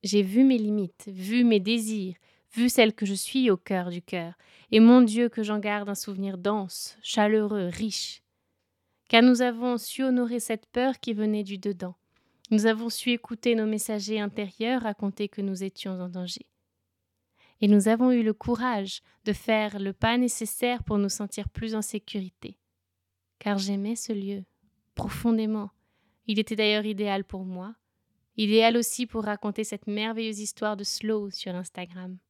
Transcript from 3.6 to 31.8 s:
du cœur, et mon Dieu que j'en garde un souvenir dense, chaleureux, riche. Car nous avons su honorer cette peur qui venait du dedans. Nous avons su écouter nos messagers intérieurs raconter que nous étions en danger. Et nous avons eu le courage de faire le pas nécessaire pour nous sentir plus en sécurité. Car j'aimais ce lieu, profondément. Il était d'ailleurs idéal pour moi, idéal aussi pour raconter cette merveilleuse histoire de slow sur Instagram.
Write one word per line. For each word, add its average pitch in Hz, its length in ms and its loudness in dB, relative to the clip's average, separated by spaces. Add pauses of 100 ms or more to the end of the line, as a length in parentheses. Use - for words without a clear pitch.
du 175 100 -8
cœur, 175 320 -8 (380)
et 220 80 6
mon 240 240 12
Dieu 233 260 2
que 226 140 -4
j'en 208 160 -4
garde 208 300 -4
un 202 60 -4
souvenir 190 440 -8
dense, 196 640 -4
chaleureux, 208 680 2
riche. - 520 -8 (840)
Car 226 140 8
nous 247 220 6
avons 240 340 -2
su - 260 -6
honorer 247 360 0
cette 220 260 -6
peur 254 340 -2
qui 233 140 -4
venait 214 300 0
du 196 160 -8
dedans. 185 360 -6 (540)
Nous 214 160 4
avons 226 240 2
su - 220 -2
écouter 233 420 0
nos 220 140 2
messagers 214 520 -2
intérieurs 208 600 -4
raconter 202 480 -4
que - 120 -8
nous 190 220 -4
étions 190 280 -8
en 180 180 -8
danger. 180 380 -10 (1120)
Et 208 60 4
nous 208 200 6
avons 240 240 4
eu 240 120 4
le 214 100 2
courage 226 680 -4 (200)
de 214 80 -2
faire 214 460 -2
le 196 160 -6
pas 226 240 0
nécessaire 240 680 -2
pour 214 140 -2
nous 202 120 2
sentir 202 400 -8
plus 220 260 -6
en 214 80 -4
sécurité. - 760 -10 (800)
Car 202 220 -2
j'aimais 202 360 -2
ce - 160 -8
lieu, 196 320 -6 (520)
profondément. 214 720 -2 (560)
Il 214 140 0
était 214 160 -2
d'ailleurs 208 300 2
idéal 202 400 -2
pour 190 200 -10
moi, 185 300 -10 (600)
idéal 220 380 6
aussi 240 300 -2
pour 220 200 -6
raconter 208 380 -4
cette 208 220 -10
merveilleuse 220 540 -4
histoire 214 380 -6
de 208 60 -10
slow 214 460 -4
sur 185 240 -10
Instagram. 180 640 -12 (120)